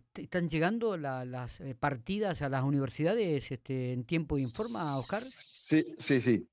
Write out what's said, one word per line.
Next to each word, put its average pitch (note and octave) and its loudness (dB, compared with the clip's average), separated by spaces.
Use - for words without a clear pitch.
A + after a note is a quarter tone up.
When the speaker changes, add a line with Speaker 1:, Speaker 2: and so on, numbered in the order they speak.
Speaker 1:
¿te-, - -10
están F3 -2
llegando F#3+ 0
la, C3 -4
las, B2 -8
eh, B2+ -8
partidas D#3 0
a C#3+ 0
las C3 2
universidades, D3 2
este, B2+ -4
en B2+ -4
tiempo D3+ 0
y C#3 2
en B2 0
forma, E3 -2
Oscar? G3 -2
Speaker 2:
Sí, - 0
sí, C3+ 4
sí. A2+ 4